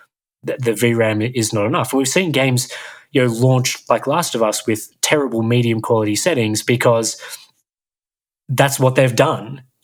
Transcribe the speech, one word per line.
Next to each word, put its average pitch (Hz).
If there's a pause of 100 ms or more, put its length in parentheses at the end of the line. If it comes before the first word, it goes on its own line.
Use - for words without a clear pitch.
(420)
the, -
the 117
V 117
ram 110
is 117
not 104
enough. 165
And 135
we've 131
seen 180
games, 131 (400)
you 135
know, 123
launch, 123 (140)
like 117
Last 160
of 113
Us, 107
with 107 (140)
terrible 127
medium 117
quality 107
settings 113
because 120 (1300)
that's 135
what 131
they've 127
done. 131 (220)